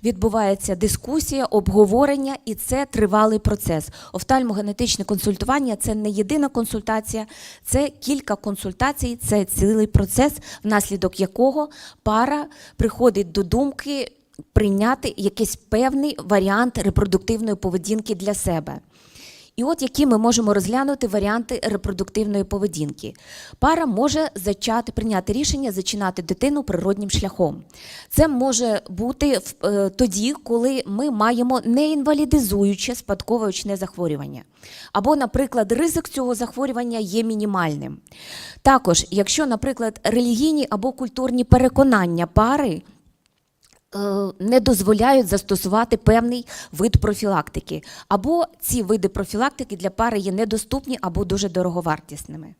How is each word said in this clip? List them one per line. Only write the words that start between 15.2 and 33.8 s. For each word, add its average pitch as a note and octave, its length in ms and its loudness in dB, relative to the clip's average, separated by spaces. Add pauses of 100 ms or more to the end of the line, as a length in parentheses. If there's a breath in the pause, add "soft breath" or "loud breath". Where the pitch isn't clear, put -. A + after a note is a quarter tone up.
певний C4+ 680 0
варіант G3+ 540 0
репродуктивної G3+ 760 -2
поведінки G3 600 -4
для G3 200 -4
себе. D#3 440 -4 (800 loud breath)
І A#3 80 -2
от D4+ 180 0
які C#4+ 240 0
ми A#3 120 4
можемо A3 360 2
розглянути B3 540 0
варіанти G#3+ 540 -2
репродуктивної G3+ 840 -2
поведінки. D#3+ 680 -6 (440 loud breath)
Пара D#4+ 280 2
може C#4+ 480 0
зачати, A3 580 -2
прийняти G#3+ 400 -2
рішення C4+ 400 -2
зачинати F#3 500 -4
дитину C4+ 400 0
природнім G3 480 -2
шляхом. F3+ 520 -2 (480 loud breath)
Це D#4+ 180 4
може B3 600 0
бути A#3+ 500 0
в-, - 280 -6
е, G3 240 2
тоді, G#3 420 0
коли B3 540 -2
ми A#3 240 -2
маємо A#3+ 540 2
неінвалідизуюче C4+ 1300 2
спадкове A3 520 -4
очне G3 300 -4
захворювання. D3+ 640 -6 (500 loud breath)